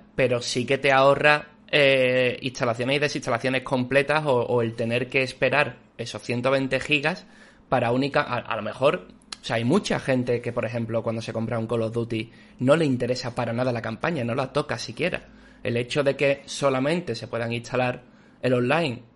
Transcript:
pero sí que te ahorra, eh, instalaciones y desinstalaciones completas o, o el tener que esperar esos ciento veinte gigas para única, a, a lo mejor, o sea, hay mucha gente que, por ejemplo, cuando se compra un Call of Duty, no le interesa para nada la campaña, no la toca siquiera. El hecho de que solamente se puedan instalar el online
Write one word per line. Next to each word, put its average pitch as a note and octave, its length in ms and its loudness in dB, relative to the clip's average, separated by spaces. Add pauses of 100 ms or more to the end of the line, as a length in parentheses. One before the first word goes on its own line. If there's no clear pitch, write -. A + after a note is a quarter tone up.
(140)
pero B2 280 2
sí B2 240 -4
que C3+ 120 0
te C#3 140 2
ahorra, C#3+ 560 4 (240)
eh, B2+ 680 4
instalaciones B2 560 -2
y - 20 0
desinstalaciones C3 640 -2
completas C#3+ 600 0
o, B2+ 160 2
o A#2+ 200 2
el A2+ 140 -2
tener A#2+ 340 -2
que C3+ 140 2
esperar C3+ 540 0 (200)
esos A2+ 240 -10
ciento B2 300 0
veinte C3+ 280 0
gigas D3+ 460 -2 (440)
para A#2+ 220 2
única, C3+ 300 2
a, C3 160 -4
a A2+ 200 -6
lo G#2 40 -6
mejor, C3 460 0 (340)
o - 40 -20
sea, B2+ 100 -2
hay A#2 80 0
mucha D#3+ 360 2
gente B2 420 0
que, A#2+ 100 -6
por A2+ 140 -4
ejemplo, A2+ 360 -4
cuando A2+ 200 -4
se A2+ 120 -8
compra A2+ 240 -4
un A2+ 100 -4
Call A#2 160 -2
of A2 100 -4
Duty, A#2 380 -4 (280)
no C3 160 6
le E3 100 2
interesa B2 480 -2
para A#2 200 -4
nada B2+ 180 0
la A#2 100 -4
campaña, A#2+ 420 -4
no A#2 120 -2
la C3 160 -4
toca C#3+ 260 -2
siquiera. - 460 -6 (400)
El A#2+ 140 -2
hecho B2 260 -2
de C3+ 140 2
que C#3 280 2
solamente C#3 680 0
se A2+ 120 -12
puedan A#2 260 -4
instalar B2 480 -2 (400)
el B2+ 120 2
online B2 500 0 (120)